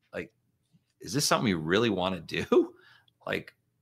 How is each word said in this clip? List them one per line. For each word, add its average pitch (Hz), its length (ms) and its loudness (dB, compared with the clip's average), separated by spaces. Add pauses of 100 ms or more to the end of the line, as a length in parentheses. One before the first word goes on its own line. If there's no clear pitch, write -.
(140)
Like, 90 180 -10 (720)
is 85 120 -10
this 143 120 0
something 151 240 2
you 90 80 2
really 92 320 2
wanna 92 320 -2
do? - 280 -6
<laughs> 339 240 4 (520)
Like, - 300 -6 (260)